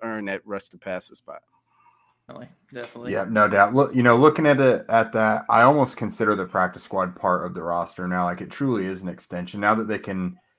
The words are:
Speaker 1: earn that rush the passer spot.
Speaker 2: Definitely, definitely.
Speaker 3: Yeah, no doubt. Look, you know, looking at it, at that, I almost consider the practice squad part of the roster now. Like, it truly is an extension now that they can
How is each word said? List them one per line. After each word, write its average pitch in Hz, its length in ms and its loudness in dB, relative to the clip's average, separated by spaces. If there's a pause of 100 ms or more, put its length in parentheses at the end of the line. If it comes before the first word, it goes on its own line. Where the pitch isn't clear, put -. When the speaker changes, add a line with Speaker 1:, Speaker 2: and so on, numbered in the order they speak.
Speaker 1:
earn 110 220 -8
that 98 200 -8
rush 101 240 -10
the 92 80 -20
passer 92 380 -12
spot. - 260 -20 (840)
Speaker 2:
Definitely, 127 220 -20 (220)
definitely. 123 420 -14
Speaker 3:
Yeah, - 160 -4
no 107 180 4
doubt. 101 260 4
Look, 139 220 2
you 123 80 4
know, 120 120 6
looking 151 300 4
at 139 160 4
it, 127 280 2
at 110 240 2
that, 110 360 0
I 113 140 6
almost 139 340 4
consider 107 380 -2
the 92 100 -4
practice 92 380 -4
squad 92 320 -4
part 90 300 -2
of 87 100 -10
the 85 80 -10
roster 87 440 -4
now. 90 180 -2
Like, 87 160 -6
it - 100 -14
truly 120 340 -2
is 92 160 -8
an 90 80 -10
extension 90 500 -12
now 104 160 2
that 110 120 -4
they 107 120 -4
can 92 380 -8 (220)